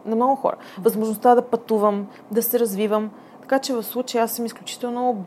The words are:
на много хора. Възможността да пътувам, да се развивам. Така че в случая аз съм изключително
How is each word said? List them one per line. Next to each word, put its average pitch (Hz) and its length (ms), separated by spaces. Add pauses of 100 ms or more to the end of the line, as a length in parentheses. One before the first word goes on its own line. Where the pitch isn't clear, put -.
на 220 100
много 254 200
хора. - 200 (220)
Възможността 220 560
да 240 80
пътувам, 208 640 (240)
да 220 120
се 240 160
развивам. 214 520 (300)
Така - 180
че 262 160
в 226 80
случая 240 420
аз 226 80
съм 233 140
изключително 240 680 (120)